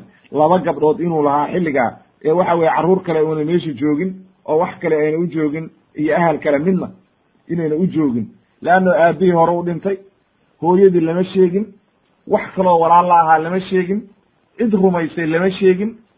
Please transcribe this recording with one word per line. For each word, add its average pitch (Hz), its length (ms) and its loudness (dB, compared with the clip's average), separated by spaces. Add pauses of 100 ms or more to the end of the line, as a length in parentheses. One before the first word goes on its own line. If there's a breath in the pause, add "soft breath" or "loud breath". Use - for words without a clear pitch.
(320 soft breath)
laba 156 280 2
gabdhood 151 400 -2
inuu 160 240 -2
lahaa 147 280 0
xilligaa, 139 400 -2 (320)
ee 156 80 0
waxa 170 240 0
weeye 160 200 2
carruur 175 280 2
kale 160 180 -2
uuna 156 240 -2
meesha 160 280 -2
joogin, 151 400 -2 (320)
oo 156 140 0
wax 180 220 -4
kale 160 140 0
ayna 151 220 0
u 170 100 -2
joogin, 156 420 -4 (260)
iyo 151 220 -2
ahal 165 220 2
kale 147 200 0
midna 170 300 -2 (580)
inayna 165 280 -4
u 170 120 -2
joogin. 127 400 -2 (340)
Leanno 185 300 2
aabbihii 165 400 2
hore 165 200 2
u 175 140 -4
dhintay, 175 320 -6 (640)
hooyadii 180 380 4
lama 165 240 -2
sheegin, 185 420 0 (640)
wax - 280 -2
kaloo 180 240 2
walaal 170 280 4
la 175 140 4
ahaa 160 180 4
lama 170 220 -4
sheegin, 190 400 -2 (560)
cid 226 160 0
rumaysay 175 540 0
lama 170 240 0
sheegin. 190 440 0 (220)